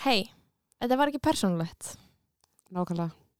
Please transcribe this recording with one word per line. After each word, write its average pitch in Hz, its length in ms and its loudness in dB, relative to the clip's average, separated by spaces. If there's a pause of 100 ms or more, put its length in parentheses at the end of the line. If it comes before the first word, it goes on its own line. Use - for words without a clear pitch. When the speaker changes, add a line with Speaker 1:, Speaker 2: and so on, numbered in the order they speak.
Speaker 1:
"Hey, 226 300 2 (500)
þetta 247 160 2
var 285 120 4
ekki 285 120 -4
persónulegt." 175 760 -2 (760)
Speaker 2:
Nákvæmlega. 170 380 -2 (300)